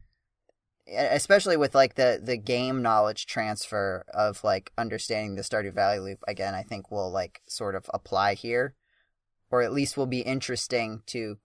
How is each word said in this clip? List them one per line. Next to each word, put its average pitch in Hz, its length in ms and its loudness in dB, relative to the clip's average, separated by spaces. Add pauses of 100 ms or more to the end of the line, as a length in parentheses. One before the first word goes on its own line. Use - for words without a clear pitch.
(880)
e-, - 80 -18
especially 165 600 4
with, 139 180 2
like, 135 200 6
the, 123 280 4
the 120 140 -2
game 127 440 0
knowledge 110 440 2
transfer 101 880 -4
of, 104 320 0
like, 95 320 0
understanding 110 580 -4
the 98 60 -6
Stardew 101 320 -4
Valley 101 260 2
loop, 95 300 -10
again, 98 260 -4
I 90 80 -6
think 98 260 -10
will, 98 220 -4
like, 90 340 -4
sort 101 300 -6
of 95 180 -8
apply 98 420 0
here, 120 380 -2 (800)
or 123 120 4
at 113 100 0
least 139 240 0
will 139 100 0
be 127 140 -2
interesting 120 840 -2
to, 107 380 -8